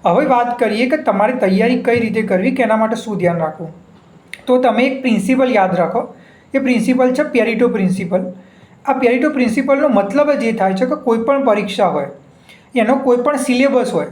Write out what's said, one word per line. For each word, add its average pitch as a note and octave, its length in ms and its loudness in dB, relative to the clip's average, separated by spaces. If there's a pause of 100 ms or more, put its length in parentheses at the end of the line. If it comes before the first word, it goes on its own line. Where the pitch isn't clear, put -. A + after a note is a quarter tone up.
હવે G#3 200 2
વાત A#3+ 340 0
કરીએ A3+ 300 0
કે D4+ 80 0
તમારે G#3+ 360 0
તૈયારી A3+ 480 2
કઈ A#3+ 180 2
રીતે A3 220 -2
કરવી, G3 300 0
કે B3+ 120 -2
એના A3 120 2
માટે A3 200 0
શું A3 220 -8
ધ્યાન E3+ 200 0
રાખવું. D#3+ 360 -6 (720)
તો B3+ 100 4
તમે B3 260 2
એક C4+ 180 -2
પ્રિન્સિપલ B3 500 0
યાદ F#3 240 2
રાખો, F3+ 400 -2 (380)
એ C4+ 60 0
પ્રિન્સિપલ B3+ 540 2
છે C#4+ 100 0
પેરેટો A#3 440 0
પ્રિન્સિપલ. F#3 680 -2 (520)
આ C#4 80 0
પેરેટો C4 360 2
પ્રિન્સિપલનો C4+ 580 0
મતલબ D4 440 2
જ C4+ 120 -2
એ A3+ 80 0
થાય G3 220 0
છે B3+ 120 0
કે D4 100 -4
કોઈ A#3 220 -2
પણ C#4 280 0
પરીક્ષા G#3 420 0
હોય, C#3+ 200 -2 (680)
એનો A#3+ 200 2
કોઈ B3+ 220 2
પણ C#4 200 0
સિલેબસ B3+ 560 0
હોય D3+ 180 -2